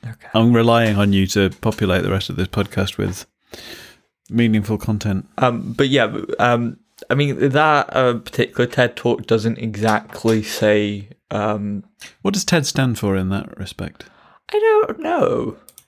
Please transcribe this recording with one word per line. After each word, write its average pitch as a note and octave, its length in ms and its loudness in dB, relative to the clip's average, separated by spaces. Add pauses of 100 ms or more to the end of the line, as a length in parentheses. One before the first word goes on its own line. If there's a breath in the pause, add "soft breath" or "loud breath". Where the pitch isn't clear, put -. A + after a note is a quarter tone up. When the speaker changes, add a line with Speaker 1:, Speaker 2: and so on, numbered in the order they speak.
Speaker 1:
Okay. - 300 -16
Speaker 2:
I'm A2+ 220 4
relying A#2 420 4
on G2+ 160 4
you F#2+ 140 4
to F#2+ 240 2 (100)
populate F#2+ 420 0
the F2+ 80 -2
rest F#2+ 200 -2
of F2+ 60 -8
this F#2+ 120 -2
podcast - 480 -4
with G2 300 -6 (1040 loud breath)
meaningful A2 480 0
content. G2+ 480 -4 (120)
Speaker 1:
Um, A#2+ 340 -2
but C3+ 180 0
yeah, A2+ 260 0 (220)
um, A#2 400 2 (320)
I - 40 2
mean, C#3+ 360 2
that, D3+ 440 2
uh, B2+ 200 2
particular - 520 -2
ted B2 300 0
Talk A#2+ 300 -2
doesn't A2+ 320 0
exactly A2 840 0
say, G#2 680 0 (220)
um, G#2 540 -4 (380 loud breath)
Speaker 2:
What G3 100 0
does G3+ 140 -2
ted D#3+ 180 2
stand B2+ 340 0
for G2+ 180 0
in F#2 120 0
that - 300 -6
respect? - 460 -12 (480 soft breath)
Speaker 1:
I G#4+ 60 2
don't G#4+ 420 2
know. D#4 560 -2 (320)